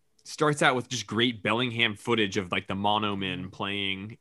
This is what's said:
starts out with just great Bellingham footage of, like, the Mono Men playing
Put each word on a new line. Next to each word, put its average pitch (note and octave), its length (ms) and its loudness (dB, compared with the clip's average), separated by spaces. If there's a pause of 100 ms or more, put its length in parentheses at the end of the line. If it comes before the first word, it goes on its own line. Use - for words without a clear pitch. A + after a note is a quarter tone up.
(240)
starts D3+ 400 0
out C#3 120 6
with A#2+ 140 -4
just A2 160 -6
great A2+ 380 0
Bellingham A2+ 520 0
footage G#2+ 420 0
of, F2+ 140 -2
like, G2 160 -2
the G2+ 80 -4
Mono G#2 400 2
Men F#2 360 -6
playing G2+ 680 -6